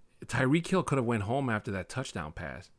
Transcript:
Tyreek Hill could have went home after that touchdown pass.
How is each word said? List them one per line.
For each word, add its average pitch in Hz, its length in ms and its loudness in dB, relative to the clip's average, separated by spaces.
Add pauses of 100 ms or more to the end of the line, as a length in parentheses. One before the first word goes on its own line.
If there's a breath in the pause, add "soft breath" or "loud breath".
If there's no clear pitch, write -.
(260)
Tyreek 131 400 2
Hill 185 160 4
could 139 160 2
have 120 80 4
went 113 160 2
home 127 260 0
after 110 220 -2
that 95 180 -4
touchdown 87 440 -6
pass. 67 460 -10